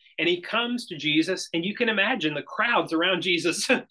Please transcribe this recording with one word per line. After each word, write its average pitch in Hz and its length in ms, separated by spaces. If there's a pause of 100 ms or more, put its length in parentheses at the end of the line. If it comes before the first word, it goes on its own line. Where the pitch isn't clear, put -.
(180)
and 165 100
he 175 120
comes 240 460
to 165 100
Jesus, 156 560
and 170 120
you 202 120
can 226 140
imagine 196 440
the 143 80
crowds 214 520
around 175 280
Jesus 170 460 (220)